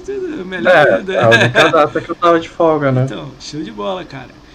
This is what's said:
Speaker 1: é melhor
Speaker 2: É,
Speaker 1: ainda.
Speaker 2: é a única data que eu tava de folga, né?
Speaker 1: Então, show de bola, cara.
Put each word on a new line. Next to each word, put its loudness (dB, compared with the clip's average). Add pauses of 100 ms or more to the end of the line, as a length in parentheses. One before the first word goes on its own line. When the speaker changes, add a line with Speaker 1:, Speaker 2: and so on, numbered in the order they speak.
Speaker 1:
é -8
melhor 0
Speaker 2:
É, 6
Speaker 1:
ainda. -4
Speaker 2:
é 0
a 4
única 4
data 2
que -10
eu -8
tava 2
de -8
folga, 0
né? 0
Speaker 1:
Então, -8 (120)
show -12
de -10
bola, -10
cara. -18 (260)